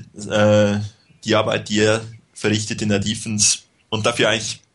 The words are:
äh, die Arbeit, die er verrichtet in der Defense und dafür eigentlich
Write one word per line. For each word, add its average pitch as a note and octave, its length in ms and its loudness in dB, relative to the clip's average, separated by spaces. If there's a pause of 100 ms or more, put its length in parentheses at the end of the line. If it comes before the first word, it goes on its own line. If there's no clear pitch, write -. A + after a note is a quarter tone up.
(300)
äh, G#2 500 4 (440)
die G#2+ 100 0
Arbeit, A2 340 0
die G#2+ 120 0
er G#2+ 220 2 (300)
verrichtet G#2+ 500 -2
in A2 60 -2
der G2+ 120 2
Defense G#2+ 580 -2 (320)
und A2 160 -2
dafür A#2 240 2
eigentlich A2 300 -4 (140)